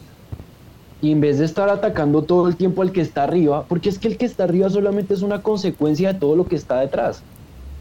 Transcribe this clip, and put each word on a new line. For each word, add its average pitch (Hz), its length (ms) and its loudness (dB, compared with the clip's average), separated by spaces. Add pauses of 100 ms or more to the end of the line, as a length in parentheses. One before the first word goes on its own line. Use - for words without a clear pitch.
(1000)
y 151 100 2
en 151 100 2
vez 147 160 2
de 147 80 2
estar 196 240 0
atacando 165 540 2
todo 175 240 2
el 175 80 0
tiempo 185 260 0
al 185 100 0
que 190 100 0
está 143 220 -2
arriba, 151 440 2
porque 170 220 -2
es 196 100 -4
que - 80 -2
el 220 100 -4
que 247 80 -2
está 226 200 -2
arriba 185 240 2
solamente 202 440 0
es 190 80 0
una 202 220 -2
consecuencia 185 720 0
de 190 60 -6
todo 147 160 2
lo 180 120 2
que 180 80 -2
está 131 240 -2
detrás. - 420 -2 (600)